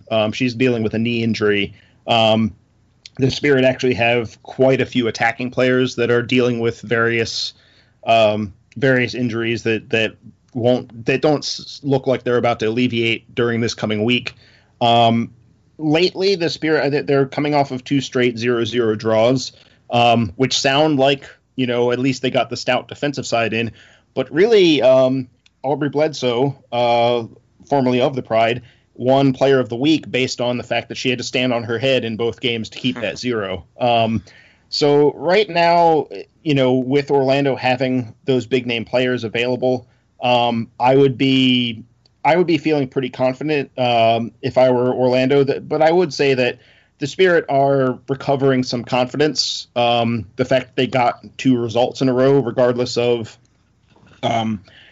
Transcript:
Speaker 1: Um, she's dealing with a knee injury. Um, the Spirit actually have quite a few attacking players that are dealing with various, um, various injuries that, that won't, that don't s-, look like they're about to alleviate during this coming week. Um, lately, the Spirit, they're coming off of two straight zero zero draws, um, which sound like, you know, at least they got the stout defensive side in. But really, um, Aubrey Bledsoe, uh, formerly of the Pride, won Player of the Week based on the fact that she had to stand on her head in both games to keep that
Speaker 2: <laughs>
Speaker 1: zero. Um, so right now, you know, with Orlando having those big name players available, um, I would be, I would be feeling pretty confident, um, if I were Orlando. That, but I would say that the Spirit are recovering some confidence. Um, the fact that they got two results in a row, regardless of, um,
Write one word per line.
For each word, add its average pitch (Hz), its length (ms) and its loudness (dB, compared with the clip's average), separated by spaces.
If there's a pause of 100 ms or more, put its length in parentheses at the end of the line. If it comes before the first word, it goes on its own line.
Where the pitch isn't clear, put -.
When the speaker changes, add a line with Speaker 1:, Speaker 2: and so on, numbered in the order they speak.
Speaker 1:
Um, 110 220 0
she's 123 240 -4
dealing 120 260 0
with 110 140 -2
a 110 40 -2
knee 117 240 -2
injury. 104 520 0 (320)
Um, 110 480 2 (640)
the 127 120 0
Spirit 135 340 2
actually 127 300 0
have 117 480 -2
quite 131 400 2
a 117 60 -4
few 123 200 -2
attacking 117 440 -4
players 127 460 0
that 117 120 0
are 120 140 2
dealing 120 360 0
with 117 220 -4
various, 117 720 -2 (520)
um, 107 480 2 (220)
various 123 380 0
injuries 113 500 -4
that, 110 280 -4
that 110 240 0 (380)
won't, 117 520 -2
that - 160 0
don't 151 220 2
s-, - 400 -12
look 139 240 -2
like 127 160 0
they're 123 140 0
about 117 240 -2
to 110 80 -2
alleviate 117 680 -2
during 117 240 -2
this 113 140 -2
coming 107 320 -4
week. 123 300 -2 (440)
Um, 117 540 2 (440)
lately, 175 580 0
the 165 140 -2
Spirit, 143 580 -2
they're 139 180 2
coming 147 300 -2
off 175 160 0
of 127 120 -8
two 139 160 -2
straight 123 380 -2
zero 117 260 -2
zero 113 320 -2
draws, 110 560 0 (380)
um, 117 480 2
which 131 200 -2
sound 147 400 2
like, 139 320 0 (280)
you 127 100 -2
know, 120 240 0
at 123 80 -2
least 131 220 -2
they 127 100 -2
got 120 180 -2
the 120 60 -10
stout 123 320 -2
defensive 139 400 -6
side 117 240 0
in. 113 220 -4 (400)
But - 180 -6
really, 175 500 4
um, 131 460 4 (340)
Aubrey 143 280 -2
Bledsoe, 139 840 -2
uh, 120 540 2 (420)
formerly 127 320 2
of 135 160 0
the 123 80 -6
Pride, 113 400 0 (320)
won 135 360 2
Player 135 300 2
of 123 80 -6
the 117 80 -6
Week 143 340 0
based 127 300 -2
on 123 160 -2
the 120 60 -8
fact 117 260 -4
that 117 60 -14
she - 140 -4
had 123 100 -2
to 120 40 -8
stand 127 300 -2
on 120 100 -2
her 113 160 -4
head 127 240 0
in 113 140 -6
both 117 240 -4
games 117 300 -4
to - 60 -18
keep 123 200 -4
that 104 200 -6
Speaker 2:
<laughs> - 0 -
Speaker 1:
zero. 101 480 -6 (140)
Um, 113 420 0 (460)
so 147 460 2
right 170 360 0
now, 170 600 2 (340)
you 156 100 0
know, 131 200 2
with 131 360 0
Orlando 135 460 2
having 127 580 -2 (120)
those 127 200 0
big 123 220 -2
name 117 160 -4
players 123 400 -2
available, 120 640 -4 (340)
um, 120 480 0 (120)
I 131 160 4
would 139 200 4
be, 127 680 0 (400)
I 147 100 4
would 180 100 2
be 165 120 2
feeling 143 320 -2
pretty 131 200 -4
confident, 131 720 -4
um, 117 640 2
if 131 160 -6
I 127 120 6
were 123 240 2
Orlando. 127 520 2
That, 131 240 -4
but 151 120 -2
I 160 120 4
would 175 200 0
say 139 200 2
that 123 260 -2 (380)
the 151 100 -6
Spirit 175 400 2
are 139 500 2 (120)
recovering 135 540 0
some 123 200 -6
confidence. 131 840 -2 (100)
Um, 117 580 0
the 131 80 -2
fact 127 220 0
that - 100 -20
they 127 120 0
got 120 360 -2 (140)
two 131 200 2
results 117 440 -2
in 131 80 2
a 127 40 2
row, 135 260 4
regardless 123 580 0
of, 120 400 -2 (880)
um, 110 380 -4 (300)